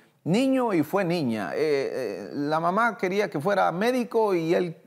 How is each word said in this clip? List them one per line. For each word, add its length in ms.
niño 500
y 80
fue 220
niña. 500
Eh, 60
eh, 760
la 240
mamá 380
quería 340
que 80
fuera 320
médico 640
y 200
él 220